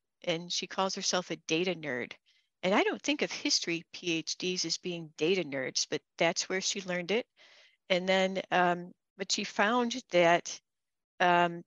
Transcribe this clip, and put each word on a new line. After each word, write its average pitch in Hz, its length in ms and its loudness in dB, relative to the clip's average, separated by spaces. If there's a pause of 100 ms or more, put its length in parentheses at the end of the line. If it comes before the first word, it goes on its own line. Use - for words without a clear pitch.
(240)
and 175 280 -4
she - 140 -4
calls 190 280 -2
herself 185 360 -2
a 170 60 -4 (100)
data 175 280 0
nerd. 139 380 -6 (500)
And 185 120 2
I 262 80 4
don't 403 180 -2
think 294 220 -2
of 180 100 -2
history 175 520 -2 (100)
P 175 240 -4
H - 180 -6
Ds 180 300 -4
as 160 100 -2
being 170 400 -8
data 175 280 2
nerds, 135 440 -4
but - 140 -4 (160)
that's 170 320 0
where 190 100 -2
she 196 220 -4
learned 180 280 -4
it. 214 160 0 (640)
And 185 180 2
then, 190 440 2
um, 175 420 2 (240)
but 190 160 -6
she 214 120 -2
found 240 680 0
that, 175 500 4 (600)
um, 175 460 4